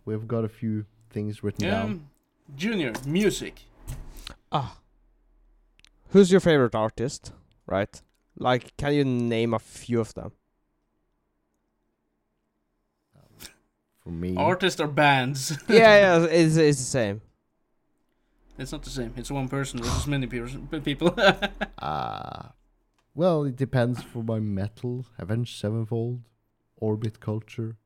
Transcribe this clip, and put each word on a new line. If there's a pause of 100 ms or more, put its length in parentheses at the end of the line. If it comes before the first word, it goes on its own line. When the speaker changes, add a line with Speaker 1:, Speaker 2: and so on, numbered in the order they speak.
Speaker 1:
We've
got
a
few (260)
things
written
Speaker 2:
Um,
Speaker 1:
down. (480)
Speaker 2:
Junior, (140)
music. (920)
Speaker 3:
Ah. (1300)
Who's
your
favorite
artist, (360)
right? (360)
Like,
can
you
name
a
few
of
them? (3750)
Speaker 1:
For
me.
Speaker 2:
Artist
or
bands?
<laughs>
Speaker 3:
Yeah, (200)
yeah,
it's,
it's
the
same. (1400)
Speaker 2:
It's
not
the
same.
It's
one
person
versus
many
pers-, (120)
p-,
people.
<laughs> (560)
Speaker 1:
Uh, (680)
well,
it
depends
for
my
metal. (120)
Avenged
Sevenfold, (560)
Orbit
Culture. (100)